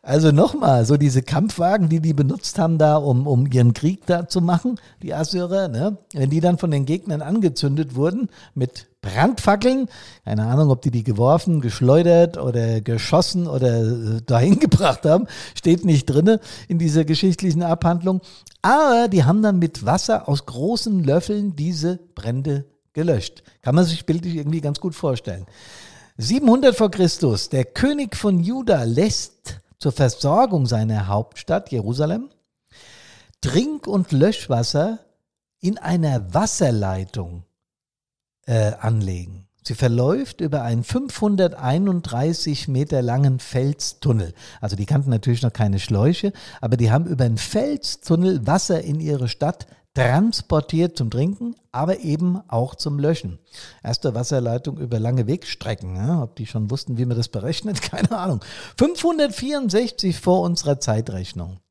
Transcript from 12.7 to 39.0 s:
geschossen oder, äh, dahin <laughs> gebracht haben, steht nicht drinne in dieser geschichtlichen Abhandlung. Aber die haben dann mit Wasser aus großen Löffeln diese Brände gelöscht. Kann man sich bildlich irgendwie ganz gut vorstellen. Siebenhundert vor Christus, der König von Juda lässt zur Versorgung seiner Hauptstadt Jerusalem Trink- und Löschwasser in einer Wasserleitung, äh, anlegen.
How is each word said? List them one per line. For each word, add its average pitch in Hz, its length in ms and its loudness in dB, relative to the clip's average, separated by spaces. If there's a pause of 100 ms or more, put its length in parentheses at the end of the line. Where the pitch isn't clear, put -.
geschossen 165 680 0
oder, 127 360 0
äh, 113 400 -2
dahin 127 360 4
<laughs> - 20 -2
gebracht 165 440 4
haben, 170 240 4 (260)
steht 175 300 2
nicht 151 220 4
drinne 180 340 4 (260)
in 165 140 -2
dieser 156 240 2
geschichtlichen 165 580 0
Abhandlung. 175 600 0 (380)
Aber 247 460 4
die 190 160 4
haben 175 180 4
dann 202 200 4
mit 131 260 -2
Wasser - 420 0
aus 143 180 -2
großen 190 580 -2
Löffeln 180 500 0
diese 165 460 -4 (160)
Brände 139 480 -4 (280)
gelöscht. 147 520 -2 (180)
Kann 135 140 2
man 180 80 6
sich 165 200 -4
bildlich 165 300 -2
irgendwie 151 280 -4
ganz 143 180 -4
gut 175 160 -6
vorstellen. 107 500 -6 (680)
Siebenhundert 247 580 4
vor 208 160 2
Christus, 165 600 0
der 131 140 0
König 285 520 -2
von 190 240 2
Juda 208 420 0
lässt - 800 -2 (180)
zur 139 140 -2
Versorgung 147 720 2
seiner 110 420 0
Hauptstadt - 640 -4
Jerusalem 147 560 -4 (1120)
Trink- 262 480 -2
und 196 240 -2
Löschwasser 151 880 0 (580)
in 196 180 -2
einer 143 560 -2
Wasserleitung, 95 1080 -2 (1040)
äh, 110 320 0
anlegen. 92 720 -4 (160)